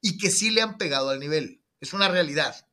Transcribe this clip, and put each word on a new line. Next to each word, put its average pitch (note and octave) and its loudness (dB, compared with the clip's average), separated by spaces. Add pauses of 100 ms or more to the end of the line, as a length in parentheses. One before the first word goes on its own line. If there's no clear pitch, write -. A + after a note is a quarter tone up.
y F#3 0
que G3+ 2
sí G#3+ 2
le A3 4
han A3+ -2
pegado C#3 0
al C3+ -2
nivel, D3+ -4 (180)
es C#3+ -12
una G3 2
realidad D#3 0